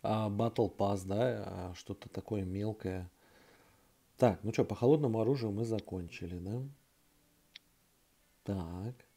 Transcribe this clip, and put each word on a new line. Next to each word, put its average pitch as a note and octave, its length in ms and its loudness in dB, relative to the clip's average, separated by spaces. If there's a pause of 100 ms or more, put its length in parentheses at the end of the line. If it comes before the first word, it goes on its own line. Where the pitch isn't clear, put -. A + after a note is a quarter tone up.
а, G#2+ 260 2
Battle A2 460 2
Pass, G2 300 0
да, G#2+ 420 0
а, F#2 280 -8
что-то - 340 -12
такое G2 360 -4
мелкое. F#2 640 -4 (1080)
Так, A2 260 6
ну A2+ 80 -2
чё, B2 140 4
по G#2 100 -4
холодному B2 460 4
оружию A2+ 320 2
мы G#2+ 120 -2
закончили, F2+ 760 -6
да? G2+ 220 -4 (1800)
Так. F#2+ 600 -4 (120)